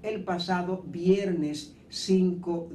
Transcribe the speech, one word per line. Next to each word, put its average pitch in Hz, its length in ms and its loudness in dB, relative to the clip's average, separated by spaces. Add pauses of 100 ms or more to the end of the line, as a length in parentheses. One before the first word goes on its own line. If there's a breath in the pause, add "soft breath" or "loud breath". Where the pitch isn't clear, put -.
el 214 220 -6
pasado 180 640 -2
viernes 175 880 0 (140 loud breath)
cinco 175 840 0